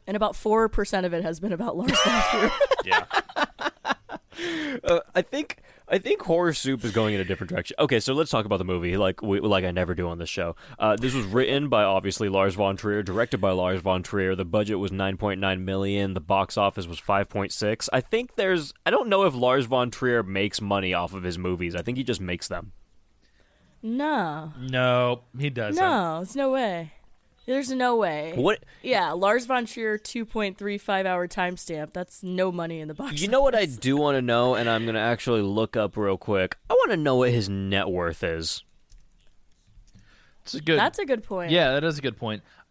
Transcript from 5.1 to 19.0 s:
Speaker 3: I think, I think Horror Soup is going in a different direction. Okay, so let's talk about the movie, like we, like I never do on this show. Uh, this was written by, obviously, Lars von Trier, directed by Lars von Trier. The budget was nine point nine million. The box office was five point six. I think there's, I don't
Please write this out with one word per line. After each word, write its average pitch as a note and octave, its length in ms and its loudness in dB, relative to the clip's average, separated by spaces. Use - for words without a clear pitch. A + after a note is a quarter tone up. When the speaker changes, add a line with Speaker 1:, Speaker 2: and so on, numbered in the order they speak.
Speaker 3:
I F3+ 80 2
think, - 360 -6
I - 100 2
think G4+ 220 -2
Horror E3+ 320 2
Soup C3 320 -2
is A#2 60 -2
going G#2+ 240 2
in G2 60 2
a F#2 40 -2
different F#2 260 -4
direction. - 280 -6
Okay, C3 220 2
so C3 120 0
let's D3+ 180 0
talk A2 140 0
about G2+ 140 0
the F#2 60 -4
movie, F2 340 -2
like F#2+ 240 0
we, G2+ 180 2
like G2 240 2
I F2+ 60 -2
never F2+ 240 -2
do F2 140 -4
on E2+ 100 -8
this E2+ 100 -8
show. E2+ 280 -6
Uh, G#2+ 180 4
this B2+ 180 0
was B2 120 -2
written C3 420 2
by, A2 160 4
obviously, F#2+ 440 0
Lars F#2+ 260 2
von G2 220 0
Trier, G#2 260 -2
directed G2 380 -2
by F#2+ 120 2
Lars F#2 280 0
von F#2 220 0
Trier. F#2+ 320 -2
The F#2 100 -4
budget G2+ 360 0
was G2 120 -2
nine F#2+ 240 -2
point G2 240 -4
nine F#2+ 240 -2
million. G2 480 -2
The F2+ 80 -6
box G2 380 0
office G2 280 0
was E2+ 120 -10
five G2+ 320 0
point G2 220 -4
six. A2 400 -2
I C3 100 2
think B3 320 -4
there's, F#3 400 0
I F3 60 0
don't A#3+ 180 2